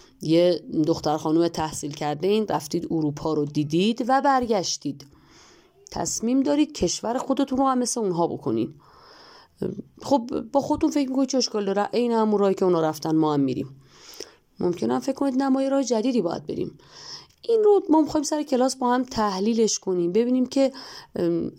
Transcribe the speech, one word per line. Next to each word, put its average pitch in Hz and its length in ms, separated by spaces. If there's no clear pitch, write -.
یه 170 400
دختر 156 300
خانم 160 320
تحصیل 156 460
کرده 151 340
این، 214 200
رفتید 160 420
اروپا 156 440
رو 147 100
دیدید 165 640
و 262 160
برگشتید، 220 800
تصمیم 226 520
دارید 294 300
کشور 214 460
خودتون 269 400
رو 277 60
هم 262 140
مثل 240 220
اونها 170 260
بکنین. 113 480
خب 247 280
با 277 80
خودتون 294 300
فکر 277 180
می‌کنید 262 200
چه 269 100
اشکال 214 260
داره؟ 196 280
عین 233 200
همون 214 280
راهی 196 140
که 190 100
اونا 175 160
رفتن 156 360
ما 156 180
هم 143 60
می‌ریم. - 400
ممکنه 185 340
هم 254 60
فکر 269 120
کنید 269 220
نه، 277 140
ما 269 140
یه 269 60
راه 277 140
جدیدی 233 400
باید - 240
بریم. - 320
این 453 220
رو 403 260
ما 311 100
می‌خوایم 302 240
سر 302 180
کلاس 262 340
با 247 180
هم 254 100
تحلیلش 214 720
کنیم، 175 340
ببینیم 247 340
که، 269 260
ام، 170 420